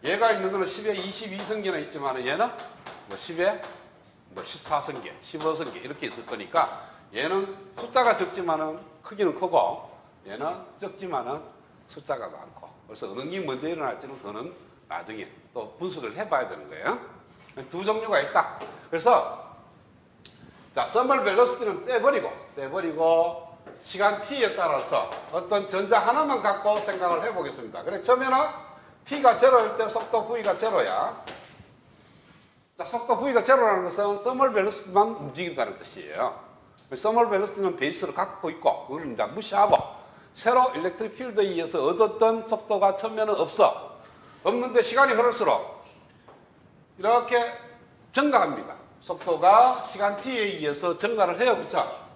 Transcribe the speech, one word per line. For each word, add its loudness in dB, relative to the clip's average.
얘가 2
있는 0
거는 -2
십에 -4
이십이 -8
성계나 -4
있지만은 -6
얘는 0
뭐 -12
십에 -2
뭐 -12
십사 -4
성계, -10
십오 -4
성계 -8
이렇게 -10
있을 -12
거니까 -2
얘는 -2
숫자가 2
적지만은 -4
크기는 -2
크고 0
얘는 -8
적지만은 -6
숫자가 -8
많고 -18
그래서 -12
어느 -8
게 -6
먼저 -6
일어날지는 -8
그거는 -12
나중에 -10
또 -10
분석을 -8
해봐야 -2
되는 -14
거예요. -4
두 -8
종류가 0
있다. 0
그래서 2
자, -2
서멀 2
벨로시티는 2
떼버리고, 2
떼버리고 0
시간 0
t에 0
따라서 0
어떤 -2
전자 2
하나만 2
갖고 2
생각을 -2
해보겠습니다. -6
그래, -6
처음에는 4
t가 4
제로일 6
때 -2
속도 -2
v가 0
제로야. 0
자, -6
속도 -2
v가 2
제로라는 4
것은 -2
서멀 2
벨로시티만 2
움직인다는 -6
뜻이에요. -6
서멀 2
벨로시티는 0
베이스를 -4
갖고 -4
있고 0
그걸 -8
이제 0
무시하고 2
새로 4
일렉트릭 -6
필드에 0
의해서 -2
얻었던 2
속도가 2
처음에는 -2
없어. 2
없는데 2
시간이 4
흐를수록 2
이렇게 2
증가합니다. 2
속도가 6
시간 -2
t에 -6
의해서 -2
증가를 2
해요. 4
그쵸? -4